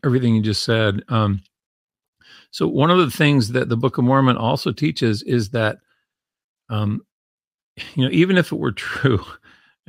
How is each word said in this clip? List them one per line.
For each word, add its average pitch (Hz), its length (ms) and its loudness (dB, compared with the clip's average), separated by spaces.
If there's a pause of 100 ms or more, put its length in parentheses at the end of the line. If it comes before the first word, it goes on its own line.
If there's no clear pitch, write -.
everything 123 280 2
you 110 80 4
just 107 220 -2
said. 110 460 0
Um, 104 320 0 (1080)
so - 180 -12
one 147 200 0
of 180 100 4
the 151 120 2
things 143 380 2
that 123 180 -2
the 120 80 -2
Book 120 220 -2
of 123 80 0
Mormon 131 320 4
also 123 340 -2
teaches 117 520 -2
is 117 260 -2
that, 110 300 -2 (920)
um, 104 360 -4 (920)
you 135 100 2
know, 135 80 -2
even 185 240 4
if 170 160 0
it - 60 -6
were - 120 -2
<laughs> - 160 -12
true, 120 340 0 (680)